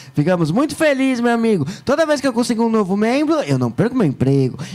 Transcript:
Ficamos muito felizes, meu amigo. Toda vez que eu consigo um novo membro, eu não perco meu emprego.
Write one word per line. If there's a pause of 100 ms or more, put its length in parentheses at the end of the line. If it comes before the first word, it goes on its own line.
(140)
Ficamos
muito
felizes,
meu
amigo. (180)
Toda
vez
que
eu
consigo
um
novo
membro,
eu
não
perco
meu
emprego. (160)